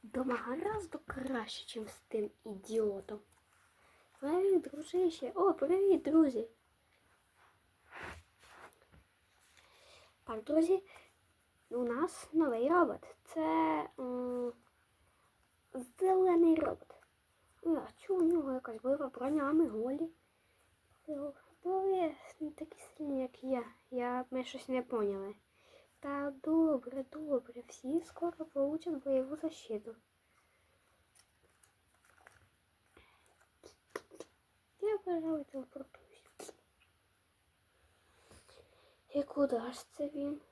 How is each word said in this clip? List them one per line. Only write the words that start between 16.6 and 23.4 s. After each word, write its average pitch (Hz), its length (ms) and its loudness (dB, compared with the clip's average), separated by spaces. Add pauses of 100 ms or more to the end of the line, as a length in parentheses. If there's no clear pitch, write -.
Е, 330 40 0
а - 180 0 (120)
чого 370 200 0
у 330 120 6
нього 285 200 2
якась 247 280 -6
бойова 269 280 0
броня, 277 340 -2
а 277 100 0
ми 311 160 4
голі? 254 400 -2 (1000)
Його 285 280 -6 (260)
здоров'я 370 540 0 (260)
не 302 100 -6
такі - 300 -14
сильні, 277 420 -6
як 254 220 -10